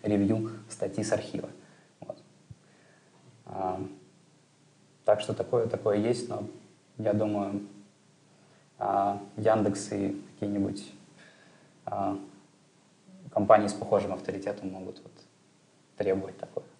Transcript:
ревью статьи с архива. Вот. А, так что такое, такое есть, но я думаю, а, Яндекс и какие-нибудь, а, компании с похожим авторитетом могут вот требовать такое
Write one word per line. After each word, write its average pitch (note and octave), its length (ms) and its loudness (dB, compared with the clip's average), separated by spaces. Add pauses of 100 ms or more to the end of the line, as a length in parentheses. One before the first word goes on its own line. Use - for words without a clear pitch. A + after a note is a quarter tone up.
ревью G#2 500 2 (180)
статьи - 340 -4
с - 80 -2
архива. - 380 -2 (500)
Вот. - 180 -14 (1300)
А, F#2 340 -4 (1200)
так G#2 160 6
что A2+ 140 -4
такое, A2+ 340 0
такое G#2 300 2
есть, A2+ 320 2
но G#2+ 140 -4 (540)
я A2 140 0
думаю, G#2 520 0 (1160)
а, G2+ 400 2 (160)
Яндекс G#2+ 560 2
и G2 300 -2 (120)
какие-нибудь, G2+ 560 -2 (960)
а, G2 320 -2 (1120)
компании G#2 380 6
с G#2 60 -2
похожим G2 400 0
авторитетом G2 560 -6
могут F#2 340 -10
вот - 80 -20 (840)
требовать F#2+ 400 0
такое - 260 -10 (160)